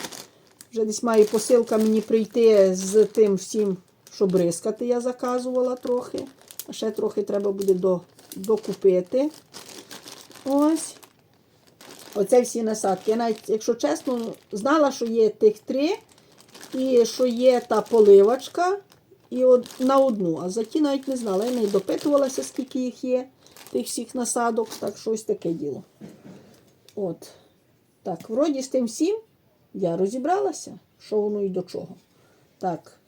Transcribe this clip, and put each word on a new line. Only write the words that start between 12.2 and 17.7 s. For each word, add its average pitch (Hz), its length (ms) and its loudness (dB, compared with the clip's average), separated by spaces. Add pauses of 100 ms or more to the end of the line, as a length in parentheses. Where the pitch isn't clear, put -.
всі 233 220 -4
насадки. 214 480 -2
Я 226 60 -2
навіть, 226 320 -4
якщо 220 260 -2
чесно, 247 580 -4 (180)
знала, 269 400 2
що 247 140 -6
є 226 240 2
тих 208 300 2
три. 294 380 -2 (760)
І 262 320 2
що 254 200 0
є 247 440 2
та 214 120 0